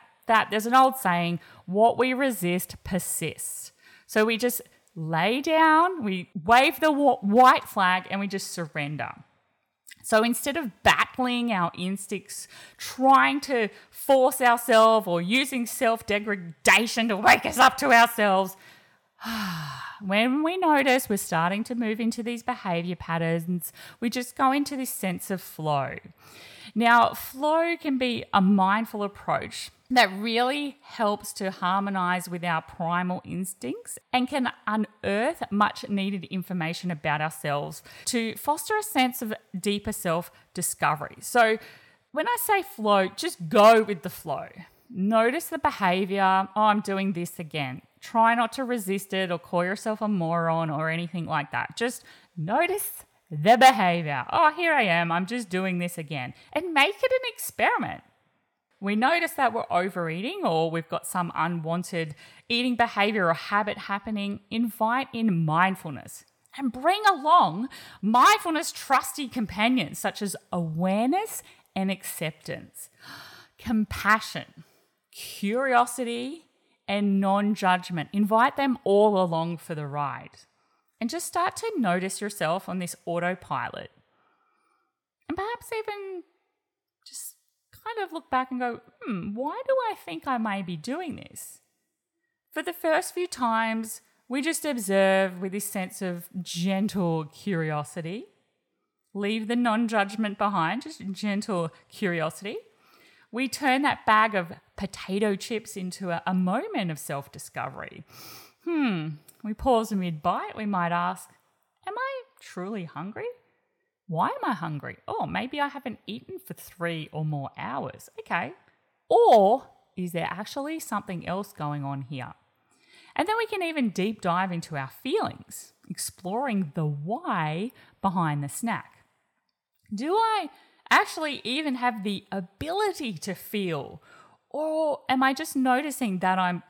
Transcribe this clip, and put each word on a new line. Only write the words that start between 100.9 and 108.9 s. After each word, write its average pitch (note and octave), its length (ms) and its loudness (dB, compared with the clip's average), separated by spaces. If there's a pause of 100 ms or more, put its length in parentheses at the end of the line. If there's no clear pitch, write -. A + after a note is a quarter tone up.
gentle G3 600 -4 (180)
curiosity. F3 680 -4 (720)
We B3+ 160 -2
turn C4+ 340 0
that C#4 240 -2
bag G#3+ 280 4
of F3+ 200 -4 (240)
potato G3 580 -2
chips G#3+ 400 -8
into F#3 340 -8
a, E3+ 160 -4
a F#3 80 -2
moment G3 580 0
of D3 80 -8
self-discovery. - 1040 -10 (600)
Hmm, A3+ 460 0 (340)